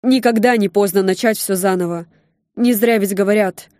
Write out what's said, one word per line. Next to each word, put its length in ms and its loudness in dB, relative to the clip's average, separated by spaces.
"Никогда 520 2
не 140 0
поздно 340 0
начать 340 0
всё 180 -4
заново. 520 -2
Не 180 2
зря 240 2
ведь 180 -2
говорят, 540 0